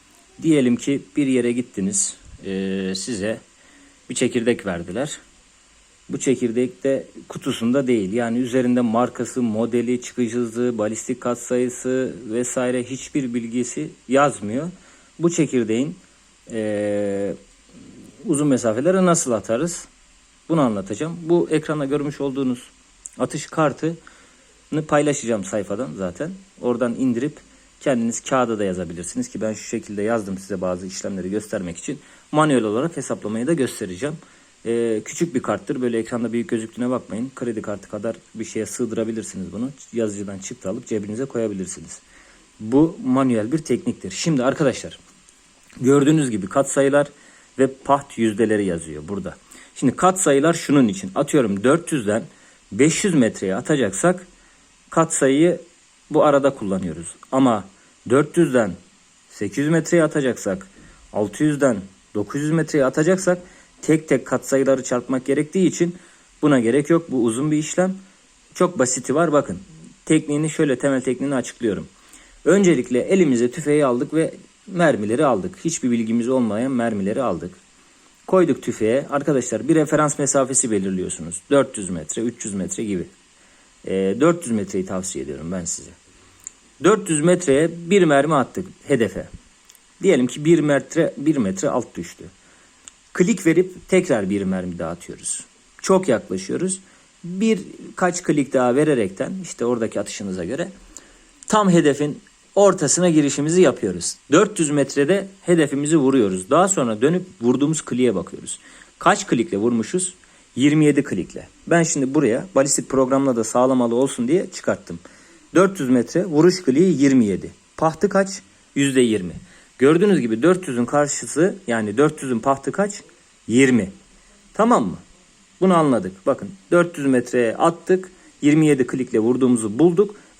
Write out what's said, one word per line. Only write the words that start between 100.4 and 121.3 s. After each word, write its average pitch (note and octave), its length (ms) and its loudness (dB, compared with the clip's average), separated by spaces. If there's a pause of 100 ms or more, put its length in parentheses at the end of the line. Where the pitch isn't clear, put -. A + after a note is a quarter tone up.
göre, C#3+ 240 -6 (800)
tam G#3 240 4
hedefin D3 500 2 (340)
ortasına F3+ 560 4
girişimizi D3+ 520 4
yapıyoruz. F#2+ 540 0 (160)
Dört G3 260 4
yüz D3+ 120 0
metrede D3 560 0 (160)
hedefimizi D3+ 540 2
vuruyoruz. A#2+ 540 2
Daha F3 180 6
sonra A#2 340 -2
dönüp F3 200 2 (180)
vurduğumuz C3 420 2
kliğe A#2+ 320 0
bakıyoruz. - 460 -8 (380)
Kaç G3+ 280 0
klikle A2+ 300 -2
vurmuşuz? A#2 580 -2 (420)
Yirmi D3 280 4
yedi C#3+ 200 4
klikle. - 440 -8 (180)
Ben E3+ 160 4
şimdi C#3 320 -2
buraya C3+ 400 2
balistik C#3 340 2
programla C3 480 2
da A2+ 80 0
sağlamalı B2 500 2
olsun B2+ 340 0
diye F#3 220 0
çıkarttım. - 480 -6 (560)
Dört F#3+ 260 4
yüz C3 80 -2
metre B2+ 360 2
vuruş E3+ 380 4
kliği C#3+ 400 4
yirmi C3+ 240 6
yedi. E2 240 -4 (260)
Pahtı D#3+ 320 0
kaç? F#3+ 340 -2 (320)
Yüzde C#3 260 2
yirmi. G2 340 0 (440)
Gördüğünüz E3+ 420 6
gibi A2+ 220 -2
dört F3 260 2
yüzün A#2+ 160 -2
karşısı, D3 720 0 (120)